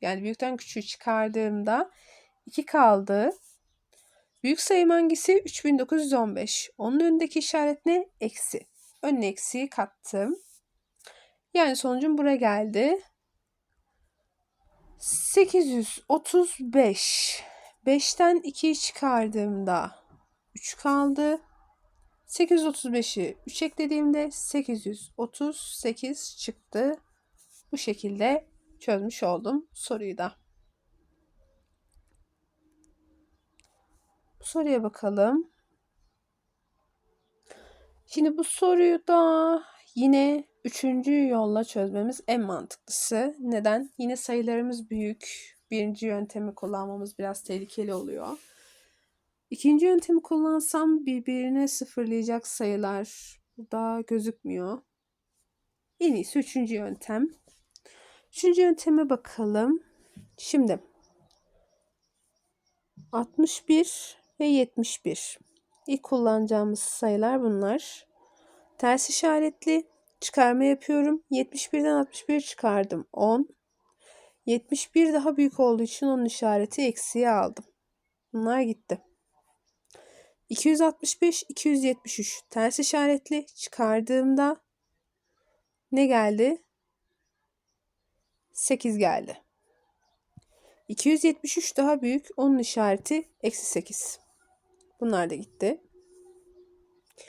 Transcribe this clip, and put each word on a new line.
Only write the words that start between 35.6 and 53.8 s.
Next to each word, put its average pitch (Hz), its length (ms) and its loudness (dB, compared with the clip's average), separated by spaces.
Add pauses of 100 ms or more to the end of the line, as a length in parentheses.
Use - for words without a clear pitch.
Şimdi 311 320 0
bu 330 60 0
soruyu 349 640 2
da 330 560 4 (320)
yine 277 480 4 (200)
üçüncü 262 640 0
yolla 220 360 0
çözmemiz 202 640 -4
en 233 140 0
mantıklısı. 220 960 -4
Neden? 233 580 0
Yine 247 180 -4
sayılarımız 233 720 -4
büyük. - 680 -8 (160)
Birinci 214 340 -4
yöntemi 208 500 -6
kullanmamız 202 640 -8
biraz 196 240 -8
tehlikeli 202 500 -8
oluyor. 185 440 -8 (1120)
İkinci 302 360 4
yöntemi 339 360 4
kullansam 311 840 0
birbirine 254 600 -2
sıfırlayacak 233 800 -4
sayılar 202 920 -6 (180)
burada 226 440 -6